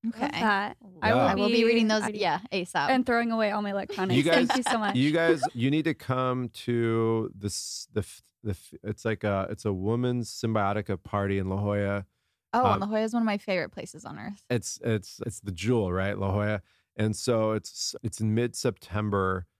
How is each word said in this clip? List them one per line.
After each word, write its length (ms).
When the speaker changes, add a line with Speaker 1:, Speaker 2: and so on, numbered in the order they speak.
Speaker 1:
Okay. 140
Speaker 2:
Love 100
that. 500
Speaker 1:
Love 100
Speaker 2:
I 100
will 80
Speaker 3:
Yeah. 60
Speaker 1:
I 100
will 120
be 80
Speaker 2:
be 80
Speaker 1:
reading 220
those, 200
Speaker 2:
reading 160
Speaker 1:
yeah, 180
asap. 360
Speaker 2:
and 180
throwing 240
away 220
all 100
my 80
electronics. 460
Speaker 3:
You 80
guys, 240
Speaker 2:
Thank 80
you 60
so 60
much. 180
Speaker 3:
you 160
guys, 300
you 160
need 140
to 100
come 540
to 720
this, 540
the, 80
f-, 220
the, 80
f-, 320
it's 220
like 180
a, 280
it's 140
a 80
woman's 600
Symbiotica 680
party 380
in 100
La 120
Jolla. 460
Speaker 1:
Oh, 120
Speaker 3:
Um, 80
Speaker 1:
and 80
La 80
Jolla 140
is 100
one 100
of 40
my 120
favorite 320
places 340
on 140
earth. 320
Speaker 3:
It's, 320
it's, 420
it's 140
the 140
jewel, 400
right? 260
La 140
Jolla. 300
And 180
so 380
it's, 500
it's 180
in 140
mid-September. 1120